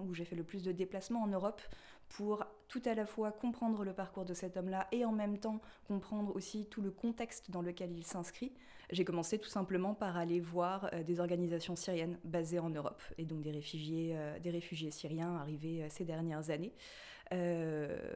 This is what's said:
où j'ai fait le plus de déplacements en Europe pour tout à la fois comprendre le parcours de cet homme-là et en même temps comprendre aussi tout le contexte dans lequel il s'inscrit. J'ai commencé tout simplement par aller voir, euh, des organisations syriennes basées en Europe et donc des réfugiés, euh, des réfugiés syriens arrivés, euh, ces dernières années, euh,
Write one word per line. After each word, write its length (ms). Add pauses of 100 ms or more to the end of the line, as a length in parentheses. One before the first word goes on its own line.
où 100
j'ai 100
fait 100
le 80
plus 220
de 80
déplacements 500
en 60
Europe 340 (460)
pour 360 (220)
tout 200
à 80
la 120
fois 240
comprendre 540
le 80
parcours 320
de 100
cet 220
homme-là 340
et 140
en 80
même 260
temps 220 (260)
comprendre 480
aussi 320
tout 160
le 80
contexte 600
dans 100
lequel 300
il 100
s'inscrit. 500 (380)
J'ai 140
commencé 340
tout 100
simplement 460
par 220
aller 240
voir, 520
euh, 120
des 160
organisations 560
syriennes 480
basées 340
en 120
Europe 320 (140)
et 100
donc 160
des 100
réfugiés, 640
euh, 240
des 100
réfugiés 400
syriens 460
arrivés, 480
euh, 40
ces 160
dernières 460
années, 220 (600)
euh, 640 (180)